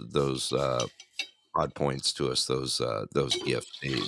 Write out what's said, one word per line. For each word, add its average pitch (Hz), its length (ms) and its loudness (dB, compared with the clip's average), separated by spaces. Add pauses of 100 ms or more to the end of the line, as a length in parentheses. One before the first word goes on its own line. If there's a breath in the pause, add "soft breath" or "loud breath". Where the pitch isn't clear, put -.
those, 67 440 2
uh, 65 340 2 (640)
pod 76 220 0
points 67 380 0
to 67 180 0
us, 64 140 0
those, 65 340 0
uh, 57 340 -2
those 67 300 2
gifts. 62 400 -2
They, 67 100 -2 (140)